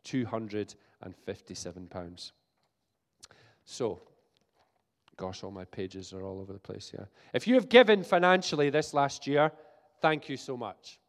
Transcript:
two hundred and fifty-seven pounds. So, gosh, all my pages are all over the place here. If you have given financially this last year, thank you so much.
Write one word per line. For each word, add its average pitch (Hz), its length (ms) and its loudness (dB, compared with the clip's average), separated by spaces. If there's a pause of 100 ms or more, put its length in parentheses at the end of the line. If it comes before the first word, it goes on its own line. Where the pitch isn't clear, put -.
two 127 240 -4
hundred 104 480 -8 (280)
and 90 140 -16
fifty-seven 92 680 -14
pounds. 87 460 -14 (1300)
So, - 380 -6 (1120)
gosh, 95 260 -10
all 95 80 -12
my 95 140 -12
pages 95 480 -12
are 95 100 -12
all 95 180 -10
over 98 120 -14
the 101 60 -14
place - 320 -14
here. - 180 -14 (260)
If - 120 -2
you 247 80 4
have 220 140 4
given 214 340 8
financially 175 680 4
this 151 240 -2
last 139 320 0
year, 147 240 4 (500)
thank 156 280 0
you 139 80 -6
so 127 200 -10
much. 107 420 -14 (100)